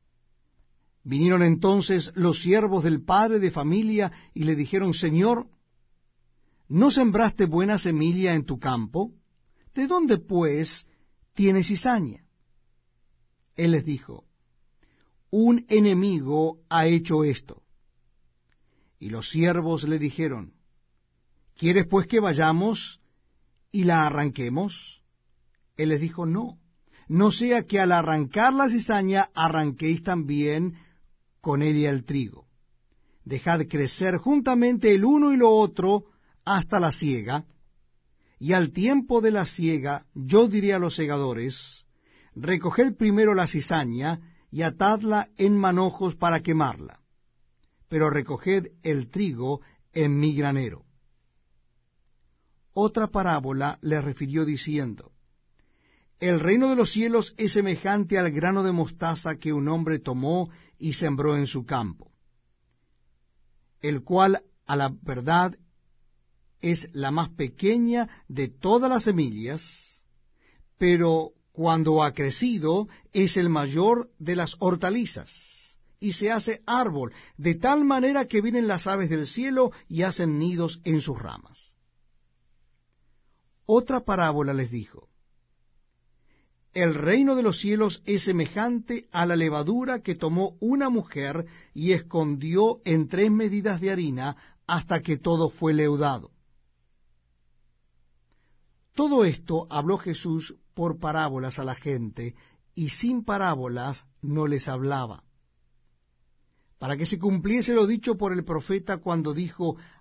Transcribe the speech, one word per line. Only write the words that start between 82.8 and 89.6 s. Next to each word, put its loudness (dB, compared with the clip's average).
Otra 2
parábola 0
les -4
dijo: -12
"El 0
reino 2
de 2
los 0
cielos -2
es -2
semejante -4
a -2
la 0
levadura -2